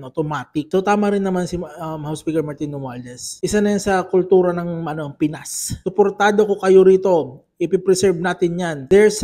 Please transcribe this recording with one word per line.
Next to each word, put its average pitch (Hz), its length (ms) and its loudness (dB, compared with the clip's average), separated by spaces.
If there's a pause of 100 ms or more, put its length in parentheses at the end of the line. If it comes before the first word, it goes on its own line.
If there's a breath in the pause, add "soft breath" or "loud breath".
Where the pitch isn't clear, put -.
automatic. 151 640 -6
So, 185 80 2
tama 202 320 0
rin 202 80 0
naman 185 240 -2
si, 175 160 -6
um, 160 480 -10
House 151 160 -8
Speaker 160 160 -2
Martin 151 320 -8
Romualdez. 123 720 -12
Isa 190 160 -2
na 208 160 2
yan 196 80 -4
sa 190 240 0
kultura 180 480 2
ng, 170 320 -6
ano, 151 320 -8
Pinas. - 640 -6
"Suportado 208 640 2
ko 202 80 0
kayo 190 320 6
rito. 185 560 2 (160)
Ipipreserve 185 560 0
natin 175 480 -2
yan." 165 140 -6 (100)
"There's 208 360 4